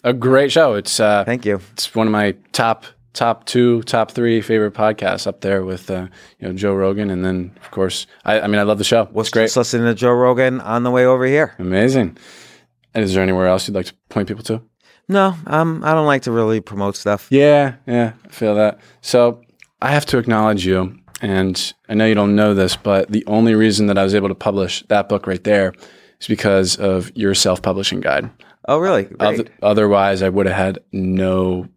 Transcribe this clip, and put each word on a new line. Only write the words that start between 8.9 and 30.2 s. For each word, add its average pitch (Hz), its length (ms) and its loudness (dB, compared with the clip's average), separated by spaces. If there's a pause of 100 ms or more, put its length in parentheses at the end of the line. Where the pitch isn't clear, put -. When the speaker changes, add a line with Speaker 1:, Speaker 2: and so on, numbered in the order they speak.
Speaker 2:
Was 107 160 -4
Speaker 1:
It's - 40 -8
great. 113 140 2
Speaker 2:
just 110 120 -2
listening 120 280 0
to 117 80 2
Joe 123 200 0
Rogan 127 480 2
on 117 200 -4
the 123 80 -2
way 127 160 2
over 127 220 2
here. 143 320 0
Speaker 1:
Amazing. 98 580 0 (760)
And 110 100 0
is 95 80 -2
there 95 80 2
anywhere 92 240 0
else 92 220 0
you'd 101 80 -8
like 92 100 -4
to - 80 -18 (160)
point 101 180 -4
people 110 180 -10
to? 113 180 -6 (440)
Speaker 2:
No, 190 280 2 (100)
um, 160 400 -2
I 156 80 2
don't 156 140 2
like 139 160 0
to 123 80 -4
really 110 300 0
promote 101 340 -6
stuff. - 340 -4
Speaker 1:
Yeah, 143 440 4 (120)
yeah, 120 280 -2 (120)
I - 40 -20
feel 107 260 -2
that. 107 240 2 (220)
So 120 400 2 (420)
I 131 80 0
have 147 160 0
to 135 100 0
acknowledge 107 480 0
you, 92 320 -2 (240)
and 95 520 -2 (160)
I 110 40 -6
know 110 140 2
you 107 80 2
don't 101 200 2
know 104 200 4
this, 92 200 0
but 98 360 -2
the 107 160 -2
only 113 260 2
reason 107 320 2
that 98 140 2
I 98 40 2
was 98 120 2
able 101 140 0
to 95 60 -4
publish 98 520 -4
that 101 220 0
book 101 180 -4
right 92 160 -6
there 98 300 0 (480)
is - 60 -14
because 98 500 0
of 95 380 -2
your 98 200 0
self-publishing 95 640 -2
guide. 73 300 -2 (400)
Speaker 2:
Oh, 143 80 2
really? 160 320 0 (100)
Speaker 1:
Oth-, 104 160 0
Speaker 2:
Great. 117 140 -6 (120)
Speaker 1:
otherwise, 101 600 2